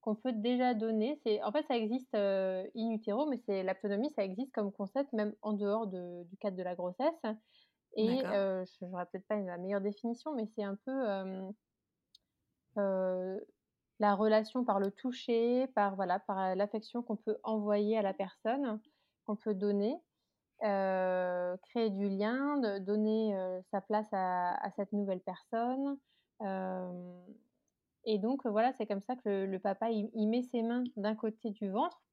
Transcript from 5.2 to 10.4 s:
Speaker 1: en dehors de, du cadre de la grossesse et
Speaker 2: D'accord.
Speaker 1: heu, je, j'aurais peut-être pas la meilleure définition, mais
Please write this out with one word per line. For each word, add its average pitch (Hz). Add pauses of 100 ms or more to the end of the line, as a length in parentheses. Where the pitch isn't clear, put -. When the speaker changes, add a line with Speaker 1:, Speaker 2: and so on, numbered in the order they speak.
Speaker 1:
en 214
dehors 208
de, 175
du 180
cadre 190
de 185
la 180
grossesse 180 (760)
et 233
Speaker 2:
D'accord. 185
Speaker 1:
heu, 196
je, -
j'aurais 180
peut-être 190
pas 214
la 180
meilleure 190
définition, 233
mais 220